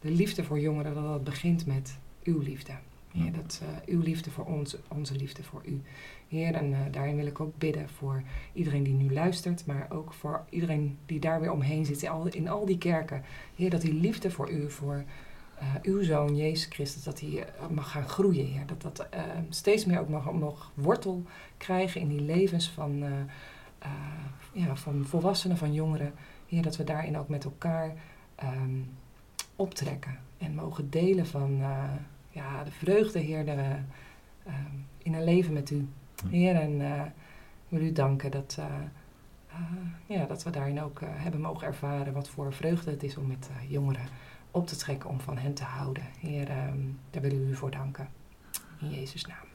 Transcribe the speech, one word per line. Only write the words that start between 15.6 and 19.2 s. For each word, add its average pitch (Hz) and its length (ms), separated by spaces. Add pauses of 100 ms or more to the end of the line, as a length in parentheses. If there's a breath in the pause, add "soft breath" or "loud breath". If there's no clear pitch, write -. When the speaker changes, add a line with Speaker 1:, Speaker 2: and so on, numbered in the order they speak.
Speaker 1:
uw 196 200
Zoon 147 340
Jezus 156 340
Christus, - 320
dat 143 160
die, 151 260
eh, - 20 (240)
mag 147 200
gaan 147 180
groeien, 170 380
Heer. 135 200
Dat - 160
dat, - 280
eh, - 100 (280)